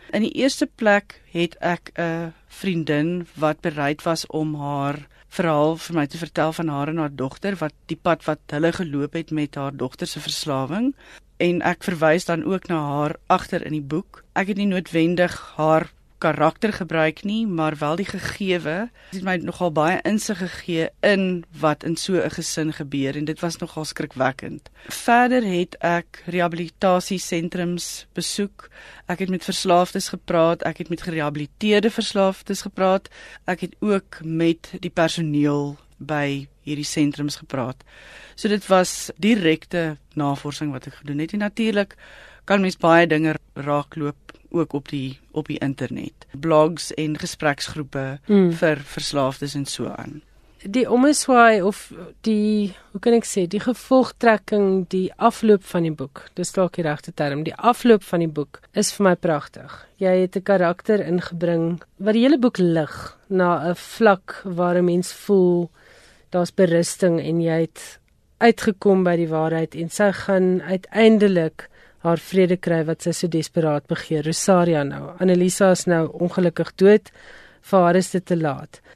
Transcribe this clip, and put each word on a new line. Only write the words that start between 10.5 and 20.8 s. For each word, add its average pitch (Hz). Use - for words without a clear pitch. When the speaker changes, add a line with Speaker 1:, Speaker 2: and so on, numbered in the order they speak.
Speaker 1:
En 175
ek -
verwys 160
dan 165
ook 185
na 170
haar 147
agter 180
in -
die 151
boek. 151
Ek 185
het 196
nie 202
noodwendig 175
haar 156
karakter 160
gebruik 160
nie, 220
maar 160
wel 151
die 190
gegewe. 180
Dit 190
het 180
my 185
nogal 170
baie 160
insig 208
gegee 170